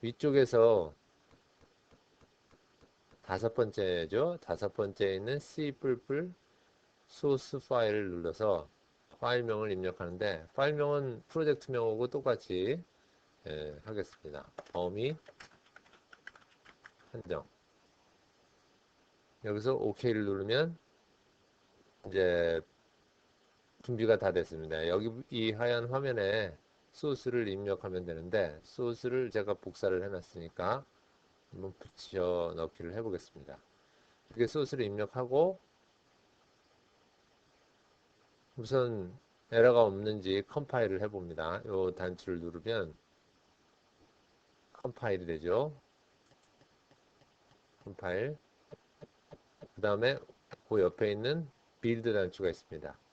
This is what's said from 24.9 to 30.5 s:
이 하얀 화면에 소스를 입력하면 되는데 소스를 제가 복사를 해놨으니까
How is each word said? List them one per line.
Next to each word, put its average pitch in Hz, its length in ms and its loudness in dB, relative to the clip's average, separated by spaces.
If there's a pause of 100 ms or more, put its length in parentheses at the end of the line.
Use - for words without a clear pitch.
이 110 220 0
하얀 120 340 0
화면에 110 680 -2 (360)
소스를 123 560 -2
입력하면 95 560 -4
되는데 85 580 -2
소스를 123 680 -4
제가 101 240 -2
복사를 92 480 -2
해놨으니까 92 840 -6 (680)